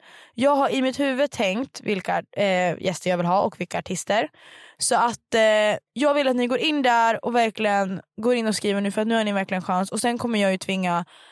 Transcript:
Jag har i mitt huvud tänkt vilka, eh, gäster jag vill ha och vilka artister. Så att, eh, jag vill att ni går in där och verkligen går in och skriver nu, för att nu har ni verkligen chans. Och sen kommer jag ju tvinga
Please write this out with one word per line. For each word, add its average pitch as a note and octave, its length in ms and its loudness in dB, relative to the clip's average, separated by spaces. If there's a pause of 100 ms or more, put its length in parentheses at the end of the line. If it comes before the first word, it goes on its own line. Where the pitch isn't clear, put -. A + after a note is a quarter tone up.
(340)
Jag C#4 220 2
har C#4 120 2
i C4 140 0
mitt B3+ 180 -2
huvud C#4 300 0
tänkt G#3+ 500 -4
vilka, F3+ 420 -4 (140)
eh, F3+ 460 0
gäster F3+ 280 -4
jag F3+ 60 0
vill F3 100 -2
ha F#3 160 2
och - 180 -4
vilka F3 180 -6
artister. G3+ 500 -2 (500)
Så - 180 0
att, A3+ 380 -2
eh, G#3+ 440 4 (140)
jag C#4+ 220 2
vill C#4+ 140 2
att B3+ 80 2
ni A#3+ 100 0
går A#3+ 120 0
in D4+ 240 0
där A#3 420 2
och A#3 100 -4
verkligen G#3 640 0 (160)
går A#3 180 0
in A3+ 120 0
och G#3+ 80 0
skriver G3+ 260 -2
nu, G3+ 100 -2
för G#3 100 -2
att G#3+ 60 -2
nu A#3 80 0
har A3+ 100 2
ni G#3 80 0
verkligen F#3+ 300 -2
chans. F#3 300 -2
Och A3 80 -4
sen A#3+ 180 -2
kommer A#3 200 -2
jag G3 140 2
ju F#3+ 60 -2
tvinga F3+ 460 -2 (280)